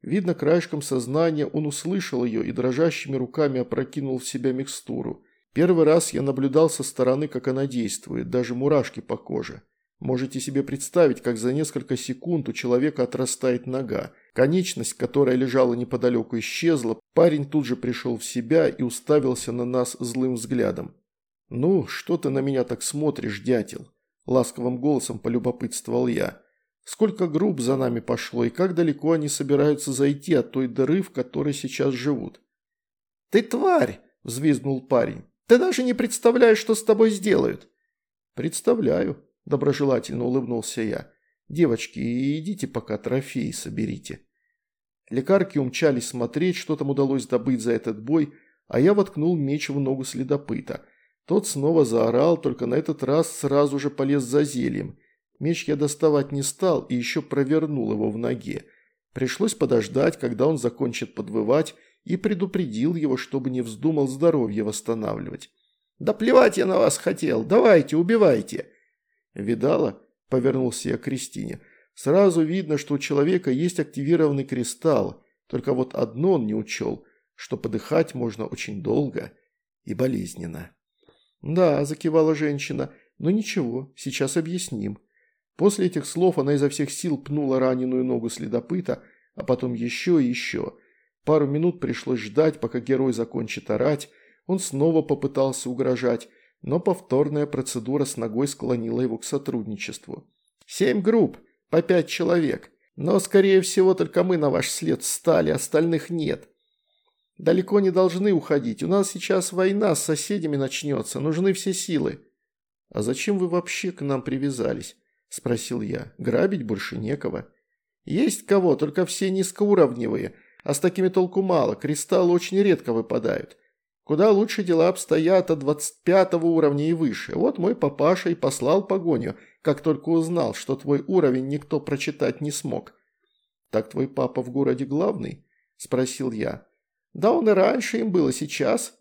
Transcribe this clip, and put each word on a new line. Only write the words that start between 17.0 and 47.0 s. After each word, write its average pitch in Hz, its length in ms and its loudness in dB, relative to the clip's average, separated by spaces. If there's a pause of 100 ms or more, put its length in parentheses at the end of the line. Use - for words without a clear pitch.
Парень 156 300 4
тут 147 200 0
же 120 100 -2
пришел 120 420 -4
в - 60 -10
себя 143 460 2
и - 140 -4
уставился 127 680 0
на 120 140 -4
нас 123 340 -2
злым 127 360 -2
взглядом. 110 600 -2 (540)
«Ну, 156 380 0
что - 300 -4
ты 156 120 -2
на 135 100 0
меня 135 240 0
так 120 200 -6
смотришь, 127 580 -4
дятел?» 117 460 -2 (400)
ласковым 123 520 0
голосом 127 400 0
полюбопытствовал 120 880 -2
я. - 340 -4 (420)
«Сколько 190 440 -2
групп 160 340 0
за 127 160 0
нами 120 240 -2
пошло 120 420 -4
и 117 60 0
как 180 260 -2
далеко 160 380 0
они 151 160 0
собираются 143 640 0
зайти 143 400 0
от 127 180 2
той 131 160 -2
дыры, 131 340 0
в 185 100 -8
которой 147 420 -4
сейчас 139 400 -2
живут?» 123 480 -4 (920)
«Ты 220 100 6
тварь!» 269 600 2 (220)
взвизгнул 135 640 0
парень. 117 380 0 (240)
«Ты 240 100 10
даже 370 240 2
не 247 120 0
представляешь, 233 640 4
что 220 160 0
с 214 80 -6
тобой 220 260 6
сделают!» - 600 0 (680)
«Представляю», 170 880 0 (240)
доброжелательно 135 800 0
улыбнулся 120 560 -2
я. 110 300 -6 (380)
«Девочки, 147 500 0 (380)
идите 165 300 -6
пока 110 300 -6
трофеи 127 540 -4
соберите». - 720 -8 (880)
Лекарки 180 480 0
умчались 131 520 0
смотреть, 151 480 -2
что - 180 -4
там 139 140 -4
удалось 135 360 0